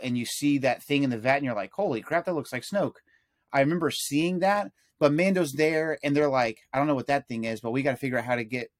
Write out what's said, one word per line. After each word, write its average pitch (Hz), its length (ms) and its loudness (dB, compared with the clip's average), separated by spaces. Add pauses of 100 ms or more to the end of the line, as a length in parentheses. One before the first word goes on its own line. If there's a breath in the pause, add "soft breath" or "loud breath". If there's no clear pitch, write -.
and 123 160 -2
you 113 80 -4
see 143 320 0
that 127 240 0
thing 143 200 0
in 135 60 2
the 120 80 -2
vat, 127 200 2
and 143 100 -4
you're 120 80 -2
like, 101 180 -4
"Holy 147 300 -2
crap, 165 240 -2
that 180 80 -2
looks 139 180 -6
like 123 100 -6
Snoke." 185 340 -4 (580)
I 139 60 4
remember 151 300 2
seeing 165 500 -2
that, 196 300 0 (280)
but 147 160 4
Mando's 180 380 2
there, 156 520 0
and 143 100 0
they're 147 140 4
like, 123 300 0 (120)
"I 131 60 -6
don't 143 100 2
know 147 80 2
what 123 120 -2
that 139 200 0
thing 113 180 -4
is, 113 180 -4
but 117 80 -4
we 131 120 0
gotta 131 140 0
figure 127 220 -2
out 113 80 -2
how 123 80 0
to 120 100 0
get 117 360 -6